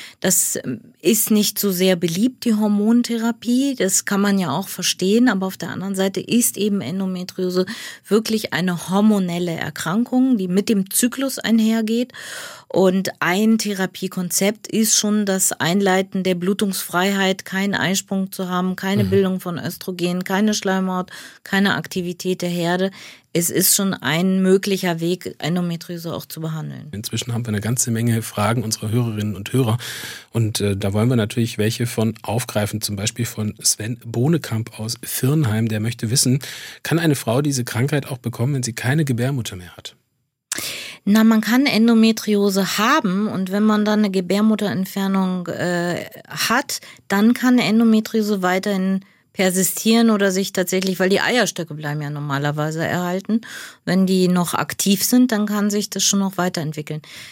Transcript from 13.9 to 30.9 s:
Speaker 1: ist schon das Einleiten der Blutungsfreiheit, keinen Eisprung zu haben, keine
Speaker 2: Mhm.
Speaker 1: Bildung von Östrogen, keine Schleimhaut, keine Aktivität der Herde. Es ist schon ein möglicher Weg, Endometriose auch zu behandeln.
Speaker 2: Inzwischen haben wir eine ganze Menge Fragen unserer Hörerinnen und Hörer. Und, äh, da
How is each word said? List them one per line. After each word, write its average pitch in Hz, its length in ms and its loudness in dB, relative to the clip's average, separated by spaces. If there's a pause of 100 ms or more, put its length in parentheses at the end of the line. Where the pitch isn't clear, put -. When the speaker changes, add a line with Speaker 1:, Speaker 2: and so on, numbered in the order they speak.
Speaker 1:
ist 220 300 2
schon 208 280 2
das 190 280 0
Einleiten 190 680 2
der 185 120 0
Blutungsfreiheit, 190 1080 0
keinen 190 300 -2
Eisprung 190 580 -2
zu 185 160 -6
haben, 180 280 -2
keine 196 300 0
Speaker 2:
Mhm. 185 40 -2
Speaker 1:
Bildung 190 300 2
von 175 180 -6
Östrogen, 175 640 -4
keine 208 300 2
Schleimhaut, 190 560 -2 (340)
keine 196 320 2
Aktivität 180 680 -4
der 175 60 -2
Herde. 175 420 0 (420)
Es 170 160 0
ist - 260 2
schon 196 200 0
ein 185 480 0
möglicher 190 560 2
Weg, 175 400 -4
Endometriose 170 760 -4
auch - 120 -8
zu - 160 -12
behandeln. 156 500 -8
Speaker 2:
Inzwischen 113 420 -6
haben 113 120 -2
wir 110 40 -6
eine 104 120 -2
ganze 117 280 -2
Menge 113 320 0
Fragen 123 420 0
unserer 110 280 -6
Hörerinnen 107 440 -2
und 98 160 -12
Hörer. 120 260 2 (540)
Und, 110 300 -2
äh, 101 160 0
da 98 160 -2